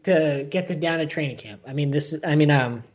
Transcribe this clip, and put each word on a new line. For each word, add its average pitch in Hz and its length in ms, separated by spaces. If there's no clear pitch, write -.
to 143 460
get 180 180
to, 175 80
down 165 240
to 156 60
training 143 300
camp. 104 300
I 135 60
mean, 143 180
this 147 220
is, 156 120
I 151 120
mean, 151 160
um, 120 320